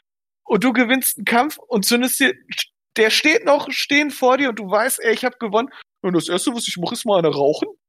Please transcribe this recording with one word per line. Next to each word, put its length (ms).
und 180
du 120
gewinnst 420
einen 80
Kampf 340
und 280
zündest 340
dir, 140
der 100
steht 380
noch, 240
stehen 400
vor 260
dir 140
und 80
du 120
weißt, 320
ey, 120
ich 100
hab 140
gewonnen. 300
Und 120
das 140
Erste, 260
was 140
ich 80
mache, 180
ist 120
mal 120
eine 160
rauchen? 340